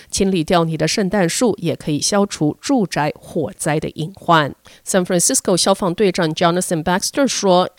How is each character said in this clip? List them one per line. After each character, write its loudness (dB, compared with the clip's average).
清 0
理 0
掉 2
你 -2
的 0
圣 0
诞 2
树， 0
也 -2
可 -6
以 -2
消 2
除 -2
住 0
宅 -2
火 -6
灾 -2
的 -6
隐 -8
患。 2
San 0
Francisco 0
消 2
防 -2
队 2
长 -2
Jonathan 0
Baxter 0
说 2